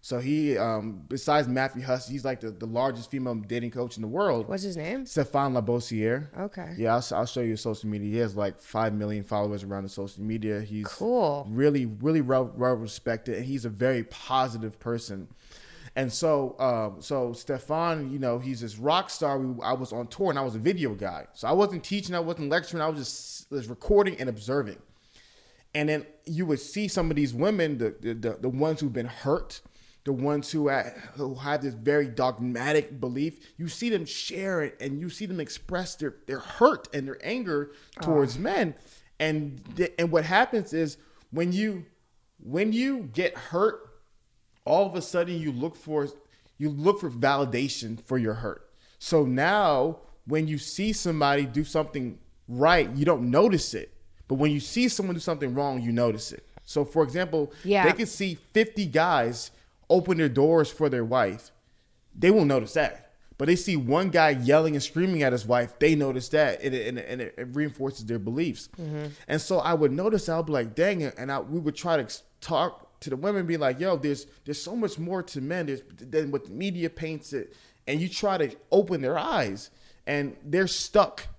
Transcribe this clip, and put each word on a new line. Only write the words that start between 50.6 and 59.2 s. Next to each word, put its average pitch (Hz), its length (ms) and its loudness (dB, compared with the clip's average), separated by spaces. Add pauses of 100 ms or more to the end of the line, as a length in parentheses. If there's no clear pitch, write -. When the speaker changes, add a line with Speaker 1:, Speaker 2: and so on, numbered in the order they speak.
Speaker 1:
somebody 147 520 2
do 135 180 -2
something 147 540 -2 (300)
right, 151 480 6
you 143 100 2
don't 123 240 4
notice 175 460 4
it. 80 180 -10 (340)
But 135 80 0
when 151 160 4
you 147 100 0
see 247 260 0
someone 196 260 -2
do 170 60 -4
something 147 340 -4
wrong, 135 280 0
you 117 100 -2
notice 113 400 0
it. - 160 -16 (160)
So, 147 220 0
for 160 180 2
example, 151 480 0 (120)
Speaker 2:
Yeah. 190 220 4
Speaker 1:
they 175 60 8
could 226 160 0
see 190 320 -4 (140)
fifty 214 320 4
guys 139 680 2 (380)